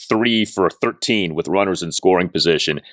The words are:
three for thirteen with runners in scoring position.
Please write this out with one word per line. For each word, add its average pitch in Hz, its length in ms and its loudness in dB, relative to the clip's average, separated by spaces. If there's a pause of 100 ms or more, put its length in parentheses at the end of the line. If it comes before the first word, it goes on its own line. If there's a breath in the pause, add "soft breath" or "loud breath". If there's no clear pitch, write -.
three 113 380 2
for 92 240 0
thirteen 104 640 -2
with 80 140 -4
runners 95 340 0
in 82 100 -6
scoring 90 380 2
position. 80 500 0 (120)